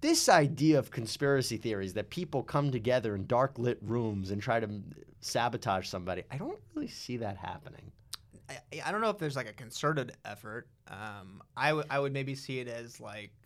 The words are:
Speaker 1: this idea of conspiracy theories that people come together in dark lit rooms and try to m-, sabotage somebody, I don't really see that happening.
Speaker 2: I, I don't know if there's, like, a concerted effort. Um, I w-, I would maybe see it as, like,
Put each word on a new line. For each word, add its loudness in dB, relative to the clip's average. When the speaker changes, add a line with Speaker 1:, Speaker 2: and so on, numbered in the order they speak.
Speaker 1:
this 4
idea 8
of -2
conspiracy 2
theories -2
that -4
people -2
come 2
together 2
in -2
dark 2
lit 2
rooms 0
and -2
try 2
to -2
m-, -8
sabotage 0
somebody, -4
I -6
don't -6
really -4
see -8
that -4
happening. -12
Speaker 2:
I, -12
I -2
don't -2
know 2
if -2
there's, -4
like, -6
a -14
concerted -2
effort. -6
Um, -12
I 4
w-, 2
I 2
would 0
maybe -2
see -6
it -6
as, -10
like, -12